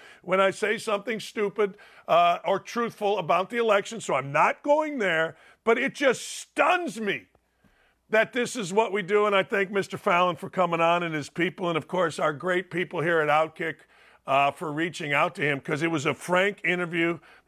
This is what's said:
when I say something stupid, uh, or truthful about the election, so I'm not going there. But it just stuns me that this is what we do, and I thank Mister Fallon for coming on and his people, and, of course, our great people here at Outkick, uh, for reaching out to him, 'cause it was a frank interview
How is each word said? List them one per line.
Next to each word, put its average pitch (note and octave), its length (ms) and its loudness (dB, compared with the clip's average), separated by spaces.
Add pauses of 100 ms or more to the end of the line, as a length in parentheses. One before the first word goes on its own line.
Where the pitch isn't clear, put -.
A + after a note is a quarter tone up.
(220)
when F#3 200 2
I G3 100 4
say G#3+ 260 -2
something G#3 440 -4
stupid, G3+ 560 -2 (320)
uh, E3+ 340 4
or F#3+ 160 0
truthful G#3 600 -4
about F3+ 320 0
the A#3+ 60 -4
election, A3 440 2
so E3+ 140 -2
I'm C#3 180 -2
not F3 300 4
going D4 360 0
there. D#3+ 380 0 (260)
But A3+ 140 4
it C4 180 -2
just - 320 0 (120)
stuns D4+ 600 0
me G3 280 -6 (800)
that A3 220 2
this B3 240 -4
is G3 160 -6
what G#3 200 2
we G#3 100 -2
do, G#3 240 2
and G3+ 100 2
I F#3+ 60 4
thank G3 300 -2
Mister G3 260 -4
Fallon F3+ 380 2
for F#3 120 -12
coming E3+ 320 0
on E3+ 220 2
and E3 140 -4
his C#3+ 160 -8
people, F3 380 -2
and, E3+ 80 -2
of D3 100 -4
course, F3+ 320 -2
our D#3+ 120 0
great F3+ 380 -4
people E3+ 320 -6
here E3 200 2
at D3+ 60 0
Outkick, D#3 500 0 (500)
uh, C#3 240 4
for D#3+ 200 -8
reaching D#3 420 -4
out E3 220 2
to F#3+ 60 -6
him, C#3+ 180 0
'cause D3+ 220 -4
it E3 80 0
was D3+ 160 -2
a D3 80 2
frank F#3 500 0
interview E3+ 540 -2 (300)